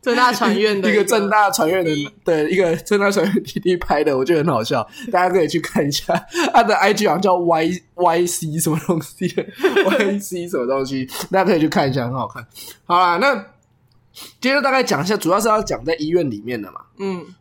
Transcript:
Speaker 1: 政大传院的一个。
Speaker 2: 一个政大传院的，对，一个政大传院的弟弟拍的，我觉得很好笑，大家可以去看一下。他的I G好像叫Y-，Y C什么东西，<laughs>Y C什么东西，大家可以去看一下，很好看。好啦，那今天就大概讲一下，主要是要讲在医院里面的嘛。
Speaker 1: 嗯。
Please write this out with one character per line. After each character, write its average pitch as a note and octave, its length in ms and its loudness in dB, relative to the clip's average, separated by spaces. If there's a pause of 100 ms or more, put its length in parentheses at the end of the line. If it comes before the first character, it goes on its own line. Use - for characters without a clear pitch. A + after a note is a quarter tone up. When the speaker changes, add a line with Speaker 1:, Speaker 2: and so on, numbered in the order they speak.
Speaker 1:
政 A#3+ 140 0
大 B3 180 4
传 G#3 240 2
院 G#3 240 2
的 G#3+ 80 2
一 G3+ 40 2
个。 G#3 80 4
Speaker 2:
一 - 20 4
个 F3+ 60 -2
政 G#3 200 2
大 G#3 200 4
传 D#3+ 200 0
院 F#3 140 2
的， D3 300 -2 (100)
对， D#3 260 2
一 F3+ 60 0
个 F3 220 2
政 G#3 220 -2
大 G3+ 120 2
传 F#3+ 140 0
院 G3 100 -2
的 - 60 2
弟 - 180 -10
弟 F3+ 180 0
拍 D3+ 260 0
的， D3 140 2
我 C3 60 0
觉 E3 100 2
得 D3+ 100 2
很 D#3+ 100 0
好 A2+ 100 0
笑， A#2+ 220 -2 (260)
大 F3+ 160 2
家 F3+ 60 0
可 F#3 80 4
以 D3+ 60 2
去 D#3+ 120 -2
看 - 260 -2
一 C#3+ 60 -2
下。 - 220 -4 (400)
他 B3 100 6
的 G3+ 120 2
I G3+ 180 2
G G#3 140 0
好 F#3 60 2
像 D3+ 80 -2
叫 F#3+ 140 4
Y-，Y F3 920 0
C E3 340 -6
什 E3 100 0
么 D#3 160 0
东 E3 160 0
西， - 260 -8
<laughs> - 80 -4 (640)
Y G3+ 200 0
C F3 280 -8
什 F3 100 -4
么 B2 100 -2
东 C3+ 180 0
西， C3 200 -6 (260)
大 F#3+ 120 2
家 - 20 2
可 F#3 100 2
以 D#3+ 40 2
去 D#3 100 2
看 D3+ 200 0
一 C3 40 -2
下， B2+ 120 -2
很 B2 80 -6
好 B2 140 -6
看。 A#2+ 180 -16 (400)
好 F3 140 2
啦， F3 180 4
那 C4 160 2 (800)
今 - 380 -6
天 C#4 40 2
就 D4 60 2
大 C4+ 100 0
概 C4 120 2
讲 D#3+ 200 -2
一 F3+ 40 -4
下， G#3+ 80 0
主 E3+ 160 -2
要 G3 80 2
是 G#3+ 80 0
要 G#3+ 140 2
讲 A#2 240 -6
在 D#3+ 100 -2
医 D3+ 140 -6
院 E3+ 200 0
里 G#2 120 -8
面 A2+ 200 -8
的 F#2+ 100 -14
嘛。 - 100 -18 (180)
Speaker 1:
嗯。 F#3+ 260 -8 (160)